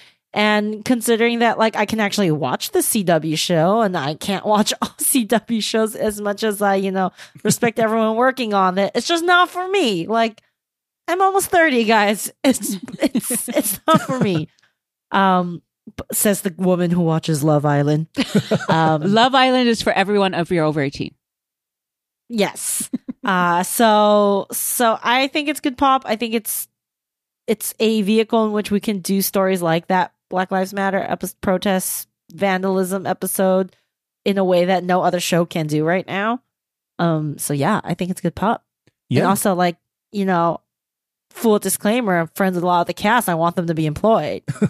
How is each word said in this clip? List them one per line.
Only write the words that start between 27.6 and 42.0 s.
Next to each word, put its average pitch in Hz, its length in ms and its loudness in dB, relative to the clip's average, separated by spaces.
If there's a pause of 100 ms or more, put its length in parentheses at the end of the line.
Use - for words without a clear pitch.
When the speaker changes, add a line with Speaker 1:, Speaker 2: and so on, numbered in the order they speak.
Speaker 1:
a 220 240 2
vehicle 220 440 2
in 214 80 -2
which 208 180 -4
we 202 80 0
can 202 200 -4
do 196 220 -2
stories 190 400 0
like 170 260 0
that 185 260 0 (160)
Black 185 200 -2
Lives 190 240 -2
Matter 196 260 -2
epi-, 180 420 -6
protest 185 640 -2 (240)
vandalism 190 720 -2
episode 185 720 -2 (480)
in 196 140 -2
a 190 80 2
way 180 200 4
that 180 200 0
no 180 180 2
other 175 160 0
show 170 260 0
can 165 220 -4
do 151 160 0
right 170 240 0
now. 214 340 -2 (560)
Um, 156 400 0
so - 160 -6
yeah, 151 300 0
I - 100 -6
think 175 160 -4
it's 185 120 -8
good 170 140 -4
pop. - 280 -2 (460)
Speaker 3:
Yeah. 127 100 2
Speaker 1:
And 170 80 4
also, 196 260 2
like, 175 220 0 (380)
you 202 100 -2
know, 170 380 0 (680)
full 208 300 2
disclaimer, 208 600 0